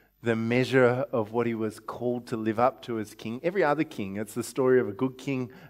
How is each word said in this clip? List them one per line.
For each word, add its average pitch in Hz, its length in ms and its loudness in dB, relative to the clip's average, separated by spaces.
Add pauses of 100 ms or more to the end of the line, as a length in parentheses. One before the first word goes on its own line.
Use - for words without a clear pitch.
(220)
the 117 140 2
measure 123 760 4
of 110 200 -2
what 117 140 0
he 117 80 -2
was 110 260 -4
called 120 460 -4
to 123 100 -4
live 110 240 0
up 127 220 2
to 117 160 -6
as 104 160 -8
king. 113 280 -10
Every 180 220 0
other 147 200 2
king, 98 320 -6
it's 107 180 -8
the 120 80 -4
story 127 360 2
of 117 80 2
a 104 60 -6
good 131 240 -4
king, 127 340 -6 (180)